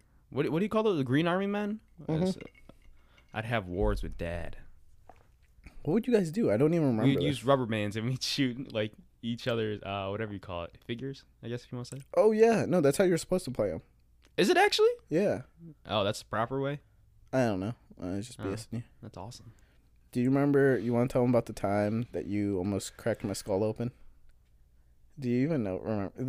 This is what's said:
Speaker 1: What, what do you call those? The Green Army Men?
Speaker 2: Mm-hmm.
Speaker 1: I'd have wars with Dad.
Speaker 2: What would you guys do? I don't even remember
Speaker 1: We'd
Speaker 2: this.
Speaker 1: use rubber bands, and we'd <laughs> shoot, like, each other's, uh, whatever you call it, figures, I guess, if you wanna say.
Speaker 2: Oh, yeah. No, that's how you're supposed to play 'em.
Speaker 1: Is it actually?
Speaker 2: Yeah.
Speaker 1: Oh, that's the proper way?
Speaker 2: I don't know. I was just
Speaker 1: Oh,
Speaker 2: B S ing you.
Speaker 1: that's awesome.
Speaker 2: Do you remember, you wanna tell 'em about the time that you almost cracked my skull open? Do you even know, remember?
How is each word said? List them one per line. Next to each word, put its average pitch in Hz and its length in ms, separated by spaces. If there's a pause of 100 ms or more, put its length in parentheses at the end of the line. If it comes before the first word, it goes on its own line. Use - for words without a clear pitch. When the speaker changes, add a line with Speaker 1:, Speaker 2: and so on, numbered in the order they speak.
(320)
Speaker 1:
What, 139 180
what 156 100
do 214 60
you 196 40
call 220 140
those? 202 140
The 135 60
Green 139 240
Army 190 180
Men? 208 340 (280)
Speaker 2:
Mm-hmm. 180 320 (920)
Speaker 1:
I'd 110 120
have 113 220
wars 101 340
with 80 160
Dad. 85 400 (1300)
Speaker 2:
What 151 100
would 233 140
you 247 60
guys 175 180
do? 190 200
I 104 60
don't 151 160
even 160 140
remember 120 220
Speaker 1:
We'd 135 100
Speaker 2:
this. - 60 (120)
Speaker 1:
use 113 80
rubber 131 220
bands, 104 280
and 113 120
we'd 127 160
<laughs> - 0
shoot, 131 500
like, 107 200 (280)
each 117 260
other's, 110 360
uh, 98 240
whatever 104 260
you 95 60
call 87 240
it, 80 120 (100)
figures, 127 380 (200)
I 117 60
guess, 120 140
if - 80
you 127 60
wanna 120 80
say. 131 120 (200)
Speaker 2:
Oh, 208 140
yeah. 220 360
No, 175 140
that's 139 160
how 202 60
you're 175 140
supposed - 280
to 127 60
play 104 200
'em. 82 100 (560)
Speaker 1:
Is 190 120
it 330 80
actually? 415 320 (200)
Speaker 2:
Yeah. 151 340 (440)
Speaker 1:
Oh, 104 160
that's 104 160
the - 60
proper 117 340
way? 139 200 (520)
Speaker 2:
I 131 140
don't 101 140
know. 107 140 (280)
I 90 60 (100)
was 98 100
just - 120
Speaker 1:
Oh, - 60
Speaker 2:
B 98 80
S 113 180
ing 113 80
you. 117 40 (200)
Speaker 1:
that's 110 140
awesome. 110 360 (580)
Speaker 2:
Do 123 100
you 127 80
remember, 139 480
you 117 160
wanna 120 160
tell 127 140
'em 123 60
about 117 180
the 107 60
time 104 600
that 82 120
you 101 320
almost 95 400
cracked - 260
my 101 100
skull 101 300
open? 113 280 (1300)
Do 127 100
you 123 140
even 147 200
know, 92 160
remember? 101 340 (160)